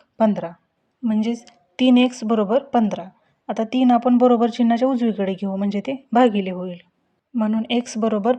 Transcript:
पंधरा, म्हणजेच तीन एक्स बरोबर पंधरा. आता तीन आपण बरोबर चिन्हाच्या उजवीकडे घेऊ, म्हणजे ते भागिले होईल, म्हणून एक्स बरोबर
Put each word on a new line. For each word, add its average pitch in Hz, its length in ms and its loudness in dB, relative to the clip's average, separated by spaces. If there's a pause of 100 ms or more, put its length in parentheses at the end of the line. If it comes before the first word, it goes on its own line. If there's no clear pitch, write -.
(200)
पंधरा, 180 320 -2 (520)
म्हणजेच 226 400 -2 (360)
तीन 254 180 6
एक्स 247 260 2
बरोबर 220 400 0 (100)
पंधरा. 190 300 0 (460)
आता 226 140 -4 (100)
तीन 254 180 4
आपण 247 260 4
बरोबर 240 320 4
चिन्हाच्या 233 380 0
उजवीकडे 214 460 -2
घेऊ, 190 220 -6
म्हणजे 202 240 -4
ते 269 160 -6 (160)
भागिले 208 400 2
होईल, 180 260 -10 (560)
म्हणून 220 360 -2
एक्स 240 280 -4
बरोबर 220 420 -2